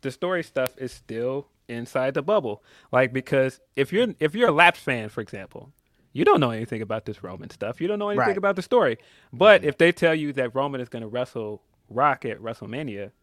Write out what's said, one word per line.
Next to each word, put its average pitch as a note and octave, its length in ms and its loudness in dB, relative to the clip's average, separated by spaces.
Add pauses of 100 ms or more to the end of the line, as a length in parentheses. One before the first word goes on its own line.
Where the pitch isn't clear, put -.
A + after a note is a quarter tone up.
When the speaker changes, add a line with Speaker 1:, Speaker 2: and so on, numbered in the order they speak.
Speaker 1:
the C3+ 100 -6
story F3 320 -4
stuff - 360 -2
is B2+ 140 -8
still B2+ 540 -6 (220)
inside B2+ 460 -4
the D3 80 -2
bubble. C#3+ 400 -2 (300)
Like, B2+ 200 2
because C3 480 0 (160)
if C3+ 160 0
you're, A3+ 160 2 (120)
if D3+ 140 0
you're A#3 140 4
a E3+ 40 2
Lapsed E3+ 300 6
fan, A#2 260 -4
for A#2 120 -10
example, G#2+ 500 -14 (420)
you C3+ 120 -2
don't G#4 160 6
know B2+ 100 2
anything A2+ 320 -6
about A2 240 -6
this - 160 -12
Roman F#2 280 -14
stuff. A2 300 -10
You E3 80 -4
don't G#3 100 -4
know G#3 120 -4
anything B2+ 180 2
Speaker 2:
Right. F#3+ 100 0
Speaker 1:
about G3 180 0
the F#3+ 60 -8
story. E3+ 360 2 (340)
But F#3+ 280 8
Speaker 2:
Mm-hmm. D3 80 -2
Speaker 1:
if C#3 100 -6
they E3+ 140 6
tell E3 220 2
you D3 200 -4
that B2 200 -4
Roman C3+ 260 -4
is B2 80 -10
gonna A#2 200 -12
wrestle A2 540 -8 (280)
Rock C3 340 0
at G#2+ 160 -8
WrestleMania A2+ 720 -10 (120)